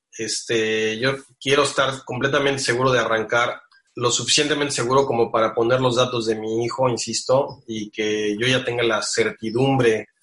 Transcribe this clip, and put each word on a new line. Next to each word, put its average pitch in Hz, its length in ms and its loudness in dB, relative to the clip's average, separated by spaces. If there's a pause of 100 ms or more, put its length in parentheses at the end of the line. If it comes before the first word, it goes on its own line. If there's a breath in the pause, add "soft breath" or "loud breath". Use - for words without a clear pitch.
(180)
Este, 110 800 -2
yo 131 160 -2 (240)
quiero 139 260 2
estar 131 420 -2
completamente 139 560 0
seguro 127 280 0
de 123 100 4
arrancar, 113 600 0 (360 soft breath)
lo 120 140 0
suficientemente 143 640 0
seguro 131 320 2
como 117 260 0
para 110 240 2
poner 123 280 2
los 123 140 2
datos 123 280 0
de 110 120 0
mi 110 280 -2
hijo, 127 240 0
insisto, 127 800 -2
y 110 240 -8
que 107 480 -2
yo 117 80 -2
ya 127 180 0
tenga 120 180 -2
la 110 200 0
certidumbre 113 1040 0 (140 soft breath)